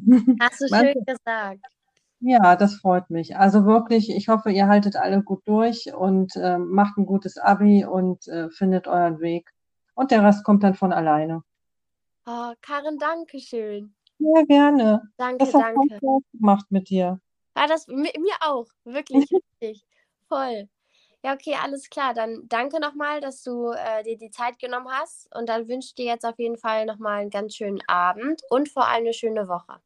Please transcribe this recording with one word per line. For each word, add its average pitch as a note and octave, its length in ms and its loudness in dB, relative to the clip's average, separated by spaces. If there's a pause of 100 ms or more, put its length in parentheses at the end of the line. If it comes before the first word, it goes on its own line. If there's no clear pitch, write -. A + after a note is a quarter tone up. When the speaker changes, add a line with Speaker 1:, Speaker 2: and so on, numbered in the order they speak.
(420)
Speaker 1:
Hast B3 200 0
du C#4 80 -2
Speaker 2:
Danke. B3 240 4
Speaker 1:
schön A#3+ 120 -6
gesagt. A3 560 -8 (580)
Speaker 2:
Ja, A3+ 360 6
das G3+ 200 2
freut F3+ 340 0
mich. E3 280 -6
Also G3 280 6
wirklich, A3+ 440 2
ich G3+ 200 -4
hoffe, A3 220 0
ihr G3 160 2
haltet G3+ 280 4
alle G3 280 0
gut F#3+ 220 -8
durch A3+ 480 -2
und, F#3+ 440 0
ähm, F3+ 340 -2
macht G3+ 260 0
ein G3 80 0
gutes G3 320 -4
Abi G3+ 480 4
und, F#3 420 -4
äh, E3 220 -8
findet F#3 380 -2
euren E3+ 320 0
Weg. E3+ 300 -6 (460)
Und C4+ 160 -2
der G#3 120 6
Rest G3+ 200 4
kommt G3+ 200 4
dann F#3+ 100 4
von F#3 200 -2
alleine. D#3+ 500 -2 (840)
Speaker 1:
Oh, A#3+ 360 -10
Karin, C#4+ 360 -4
danke D#4+ 420 -8
schön. G#3 540 -10 (260)
Speaker 2:
Sehr D#4 260 4
gerne. C#4+ 560 6 (160)
Speaker 1:
Danke, B3 220 -4
Speaker 2:
Das C4 140 2
hat A3+ 200 4
voll C#4 160 2
Speaker 1:
danke. G#3 80 -12
Speaker 2:
Spaß C4+ 240 0 (100)
gemacht G3+ 380 2
mit F#3 200 -2
dir. F#3 300 -2 (360)
Speaker 1:
War D4 120 0
das D#4 200 -4
mi-, D4 300 -6
mir F4+ 240 -4
auch. C#4 260 -4 (180)
Wirklich, C#4 440 0
Speaker 2:
<laughs> F#4 140 0 (180)
Speaker 1:
richtig. G#3+ 240 -14 (440)
Voll. B3 400 -6 (560)
Ja, C4+ 80 -4
okay, C#4 280 -8
alles C#4 280 -10
klar. C4+ 240 -6
Dann A3+ 360 -8
danke C#4 320 -4
noch D4 140 -6
mal, D4 260 -6
dass C4+ 220 -14
du, A#3+ 280 -8
äh, A3 320 -8
dir A3+ 140 -10
die A3 140 -20
Zeit B3 280 -8
genommen B3 300 -10
hast. - 460 -10
Und A#3 120 -8
dann A3+ 200 -4
wünsche B3+ 200 -10
ich - 80 -20
dir B3 100 -8
jetzt A#3 200 -6
auf A#3 140 -8
jeden A#3 180 -6
Fall A3 280 -4
noch G#3+ 120 -10
mal G#3 240 -6
einen G#3 80 -10
ganz G#3 260 -8
schönen G3+ 320 -8
Abend F3+ 640 -2
und C#4 200 -2
vor C4 180 -2
allem A#3 160 -2
eine A3+ 100 -4
schöne A3 340 -6
Woche. F3 380 -10